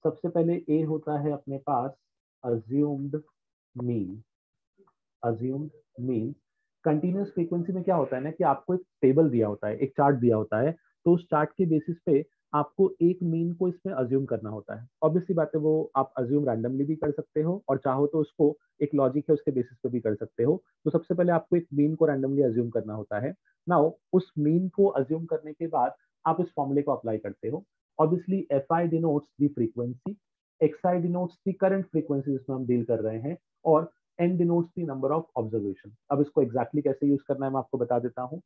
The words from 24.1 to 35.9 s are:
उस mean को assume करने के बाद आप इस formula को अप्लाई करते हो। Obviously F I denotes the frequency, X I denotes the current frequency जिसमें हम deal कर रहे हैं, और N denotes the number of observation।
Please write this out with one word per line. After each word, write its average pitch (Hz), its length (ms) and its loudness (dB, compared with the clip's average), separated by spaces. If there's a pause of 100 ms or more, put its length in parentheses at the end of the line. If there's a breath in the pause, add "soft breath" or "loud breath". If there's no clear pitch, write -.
उस 185 240 2
mean 160 320 2
को 202 160 2 (160)
assume 156 240 -4
करने 156 280 -6
के 165 140 -8
बाद 135 280 0 (300)
आप 165 160 2
इस 170 140 0
formula 139 260 0
को 143 100 -2
अप्लाई 117 260 -2
करते 104 320 -8
हो। 117 140 -8 (360)
Obviously 175 420 2 (160)
F - 220 0
I - 20 0 (140)
denotes 156 340 0 (120)
the 143 140 2
frequency, 123 600 -4 (460)
X 156 240 0
I 180 200 2
denotes 175 420 -4
the 190 160 -4
current 190 320 0
frequency 139 420 -2
जिसमें 131 180 -6
हम 127 100 -6
deal 120 200 2
कर 117 140 0
रहे 110 200 -4
हैं, 147 180 -6 (280)
और 160 260 4 (280)
N 175 180 2
denotes 170 400 2
the 170 100 -4
number 135 280 -2
of 160 100 -2 (160)
observation। 104 500 -4 (200)